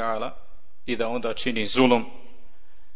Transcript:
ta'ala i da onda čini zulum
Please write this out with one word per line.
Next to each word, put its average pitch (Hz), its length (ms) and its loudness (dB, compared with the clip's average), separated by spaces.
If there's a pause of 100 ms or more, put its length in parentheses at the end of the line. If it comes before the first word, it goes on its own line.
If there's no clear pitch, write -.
ta'ala 113 280 -2 (560)
i 120 100 -2
da 113 120 0
onda 117 260 -2
čini 113 320 0
zulum 120 440 6 (840)